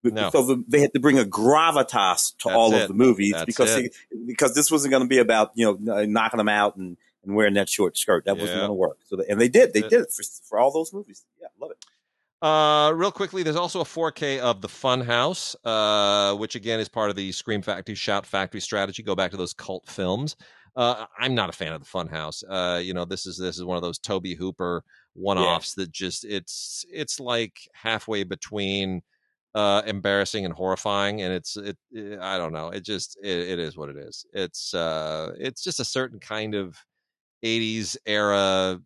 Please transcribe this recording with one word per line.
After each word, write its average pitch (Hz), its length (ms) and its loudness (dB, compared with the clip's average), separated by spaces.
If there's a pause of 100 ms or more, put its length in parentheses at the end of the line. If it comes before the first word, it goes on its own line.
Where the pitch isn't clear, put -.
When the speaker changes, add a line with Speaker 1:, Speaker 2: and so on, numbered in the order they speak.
Speaker 1:
No. 107 220 2
Speaker 2:
So 135 140 4
the, 123 260 2
they 143 140 6
had 143 100 2
to 131 80 2
bring 135 180 6
a 120 60 6
gravitas 120 1160 4
to - 80 -2
Speaker 1:
That's 95 60 0
Speaker 2:
all 113 200 8
Speaker 1:
it. 107 80 4
Speaker 2:
of 98 60 0
the 95 60 -4
movies 104 380 6
Speaker 1:
That's 82 140 -2
Speaker 2:
because 113 280 2
Speaker 1:
it. 123 200 -2 (160)
Speaker 2:
they, - 160 -12
because 123 280 0
this 147 160 2
wasn't 143 220 2
gonna 127 140 4
be 131 100 4
about, 113 380 4
you 117 100 2
know, 101 120 4
kn-, 104 360 0
knocking 113 240 0
them 107 140 2
out 104 260 4
and, 92 220 -10 (260)
and 98 100 -4
wearing 104 200 4
that 98 160 2
short 92 260 2
skirt. - 300 2
That 98 100 2
wasn't 85 220 -2
Speaker 1:
Yeah. 95 60 0
Speaker 2:
gonna 101 100 -2
work. 92 320 0
So, 98 100 -8
they, 95 120 -4
and 101 120 2
they 123 80 6
did. 214 240 6
They 107 80 4
Speaker 1:
That's 110 140 2
it. - 20 8
Speaker 2:
did 240 80 6
it - 80 -10
for, - 100 -10 (240)
for 107 120 -2
all 131 120 6
those 160 220 -4
movies. 196 320 -16 (160)
Yeah, 165 60 -20 (120)
love 143 120 -12
it. - 120 -18 (640)
Speaker 1:
Uh, 151 460 4
real 175 180 0
quickly, 190 320 -4
there's 156 140 0
also 175 240 -4
a 156 60 0
four 165 260 -4
K 139 280 -4
of 117 200 0
The 101 80 -8
Funhouse, 127 960 0
uh, 104 720 2
which 107 180 -6
again 113 260 -4
is 104 100 -6
part 107 180 -2
of 98 80 -4
the 98 160 -6
Scream 104 300 -4
Factory, 98 320 -6
Shout 98 320 -2
Factory 95 340 -4
strategy. 98 420 -4
Go 104 120 -2
back 92 160 0
to 95 80 -14
those 90 160 -6
cult - 340 -12
films. 101 480 -2 (400)
Uh, 120 300 0 (120)
I'm 127 160 0
not 101 140 0
a 82 40 -8
fan 80 200 -8
of 78 80 -10
The 73 80 -20
Funhouse. 80 580 -6
Uh, 90 320 -2
you 92 140 -6
know, 90 140 -4
this 92 180 -8
is, 90 140 -12
this 90 180 -6
is 90 80 -10
one 90 140 -4
of 85 40 -4
those 87 160 -6
Tobe 95 400 -4
Hooper 90 460 -6 (300)
one-offs 90 640 0
Speaker 2:
Yeah. 95 60 -4
Speaker 1:
that 80 80 -12
just, 95 340 -8
it's, - 680 -10
it's, 156 280 -8
like, 117 520 -6
halfway 110 520 -4
between, 98 800 -4 (520)
uh, 104 320 2
embarrassing 101 580 0
and 90 80 -4
horrifying, 101 680 -2
and 92 100 -2
it's, 90 240 -6
it, 101 220 -10 (140)
it, 104 260 -12
I 95 200 -4
don't 82 140 -4
know. 80 180 -8
It 92 140 -12
just, 101 380 -8
it, 90 280 -4
it 87 100 -4
is 78 160 -6
what 76 120 -10
it 71 80 -14
is. - 360 -16
It's, 95 420 -8
uh, 80 640 -4
it's - 240 -8
just - 160 -6
a 120 60 -4
certain 127 340 -6
kind 107 380 -6
of 95 200 -6 (680)
eighties 113 600 -2
era 98 800 2